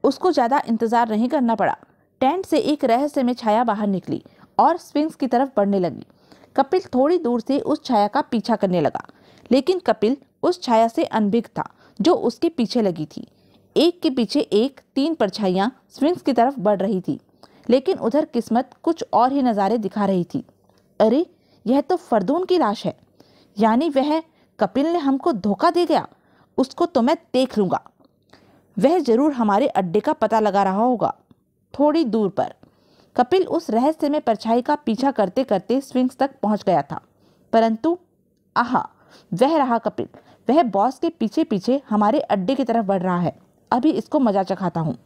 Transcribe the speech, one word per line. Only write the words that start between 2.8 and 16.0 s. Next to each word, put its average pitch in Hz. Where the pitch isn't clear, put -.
रहस्यमय 254
छाया 233
बाहर 214
निकली -
और 294
स्फिंक्स 311
की 277
तरफ 262
बढ़ने 202
लगी। 170
कपिल 311
थोड़ी 294
दूर 240
से 269
उस -
छाया 208
का 269
पीछा 240
करने 180
लगा, -
लेकिन 277
कपिल 254
उस 349
छाया 226
से -
अनभिज्ञ 214
था -
जो 311
उसके -
पीछे 240
लगी 156
थी। -
एक 330
के 311
पीछे 262
एक 233
तीन 311
परछाइयाँ 196
स्फिंक्स 339